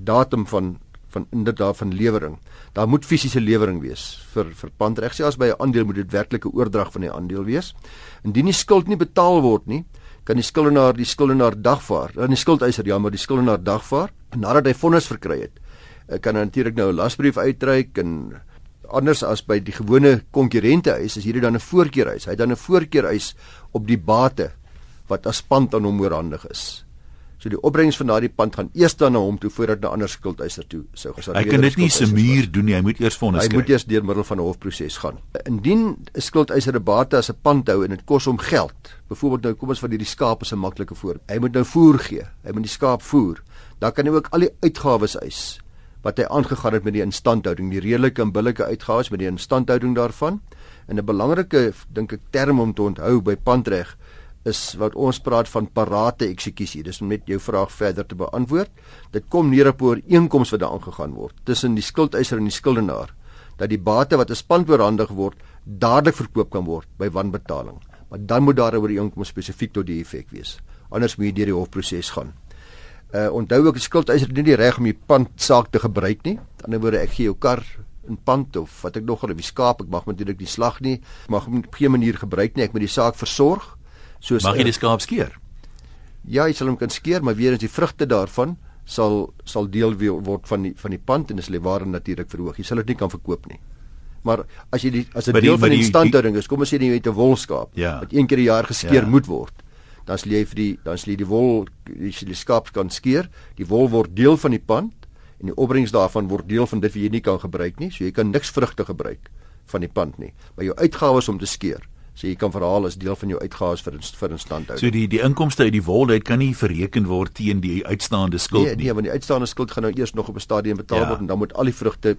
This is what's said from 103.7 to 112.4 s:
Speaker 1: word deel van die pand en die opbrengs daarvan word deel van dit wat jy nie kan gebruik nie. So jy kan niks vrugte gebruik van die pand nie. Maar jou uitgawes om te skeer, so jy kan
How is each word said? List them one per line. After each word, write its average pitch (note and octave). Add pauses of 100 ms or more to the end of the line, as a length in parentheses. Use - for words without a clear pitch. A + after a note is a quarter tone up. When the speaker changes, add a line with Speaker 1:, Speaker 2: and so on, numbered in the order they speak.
Speaker 1:
word A2
deel C#3
van D3
die A2+
pand E3 (460)
en F#2+
die F#2
opbrengs B2+
daarvan G2+
word F2
deel A2+
van A2
dit G#2
wat G#2
jy G#2
nie A2
kan F#2+
gebruik F2
nie. F3
So -
jy F#2
kan G#2+
niks C#3+
vrugte B2+
gebruik - (360)
van F#2
die F2
pand E2
nie. - (240)
Maar F#2
jou F#2
uitgawes C#3+
om G2
te G2
skeer, - (340)
so -
jy F#2
kan G#2